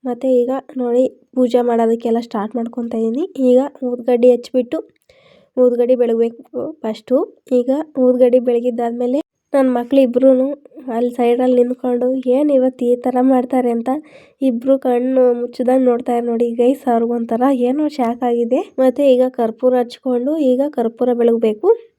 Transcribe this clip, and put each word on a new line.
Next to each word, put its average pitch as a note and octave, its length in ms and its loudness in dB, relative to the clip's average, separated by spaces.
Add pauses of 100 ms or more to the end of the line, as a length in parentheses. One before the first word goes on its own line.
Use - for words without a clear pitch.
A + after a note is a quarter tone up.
ಮತ್ತು B3 260 -6
ಈಗ B3 220 2 (240)
ನೋಡಿ B3 280 0 (300)
ಪೂಜೆ B3 280 2
ಮಾಡೋದಕ್ಕೆಲ್ಲ A#3 580 0
ಸ್ಟಾರ್ಟ್ G#3+ 360 -8
ಮಾಡ್ಕೊತಾ A#3 420 -8
ಇದ್ದೀನಿ. A3+ 260 -4 (160)
ಈಗ B3+ 200 4 (240)
ಊದ್ಗಡ್ಡಿ B3 460 0
ಹಚ್ಬಿಟ್ಟು B3 480 -2 (800)
ಊದ್ಗಡ್ಡಿ B3 380 4
ಬೆಳಗ್ಬೇಕು A#3 460 0 (360)
ಫಸ್ಟು. A3+ 400 -4 (340)
ಈಗ B3 180 0 (280)
ಊದ್ಗಡ್ಡಿ B3+ 420 4
ಬೆಳಗಿದ್ದಾದ್ಮೇಲೆ A#3+ 800 -2 (340)
ನನ್ನ C4+ 160 2
ಮಕ್ಳು B3 320 0
ಇಬ್ರೂನು B3+ 440 4 (420)
ಅಲ್ಲಿ A#3+ 240 -2
ಸೈಡಲ್ಲಿ B3 440 2
ನಿಂತ್ಕೊಂಡು, B3 520 -2 (200)
"ಏನ್ C#4 240 2
ಇವತ್ತು B3+ 340 0
ಈ A#3+ 100 2
ಥರ B3 260 -4
ಮಾಡ್ತಾರೆ?" B3+ 500 0
ಅಂತ A#3 180 -4 (520)
ಇಬ್ರು C4 380 0
ಕಣ್ಣು B3+ 440 0 (100)
ಮುಚ್ಚಿದಂಗ್ A#3+ 520 -2
ನೋಡ್ತಾರೆ A#3+ 400 -2
ನೋಡಿ A#3 280 -2
ಗೈಸ್. B3+ 340 0
ಅವ್ರಿಗೊಂಥರ A#3 540 -2 (200)
ಏನೋ C4 260 0
ಶಾಕ್ A#3+ 360 -4
ಆಗಿದೆ. A#3+ 380 0 (160)
ಮತ್ತೆ C4 320 2
ಈಗ B3+ 220 4
ಕರ್ಪೂರ A#3+ 460 -2
ಹಚ್ಕೊಂಡು B3 560 -4 (100)
ಈಗ B3+ 180 2 (100)
ಕರ್ಪೂರ A#3 420 -2
ಬೆಳಗ್ಬೇಕು. A3+ 560 0 (300)